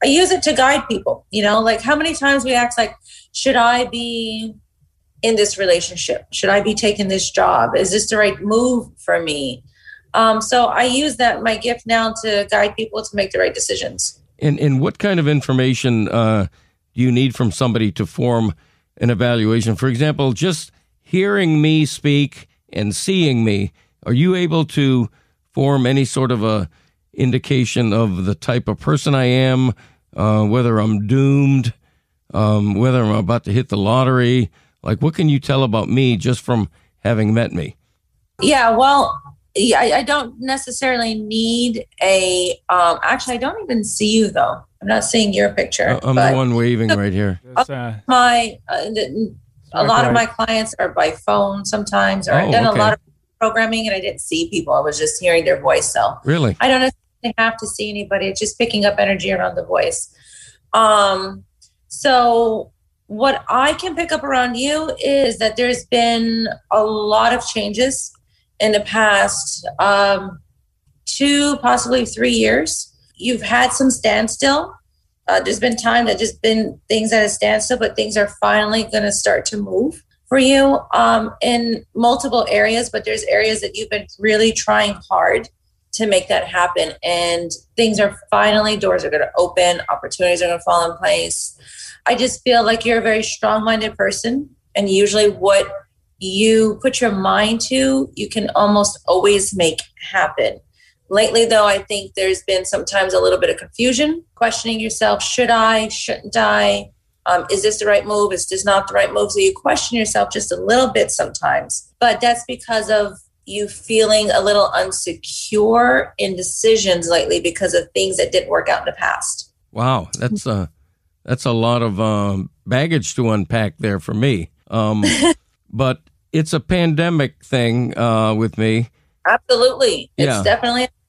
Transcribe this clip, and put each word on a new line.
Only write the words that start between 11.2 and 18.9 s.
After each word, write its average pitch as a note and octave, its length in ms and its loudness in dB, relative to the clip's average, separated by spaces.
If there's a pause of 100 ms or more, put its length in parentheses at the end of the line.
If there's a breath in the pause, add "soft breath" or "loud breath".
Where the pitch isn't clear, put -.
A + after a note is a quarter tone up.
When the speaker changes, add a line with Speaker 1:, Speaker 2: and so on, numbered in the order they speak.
Speaker 1:
my A3 140 0
gift A#3 300 -6
now, A3+ 360 0
to G3+ 280 -2
guide G#3 260 2
people A3 260 -8
to - 140 -10
make G2 160 -2
the F#2 60 -2
right F2+ 160 0
decisions. F#2 640 -6 (200)
Speaker 2:
And, D3 220 0
and C#3 200 2
what - 180 -2
kind G3 220 0
of D3 80 0
information, C3 800 0
uh, A2 380 2 (480)
do A#2+ 80 -2
you B2+ 100 4
need B2 220 2
from A#2 160 0
somebody A2+ 420 0
to G#2 140 -4
form A2+ 480 0 (440)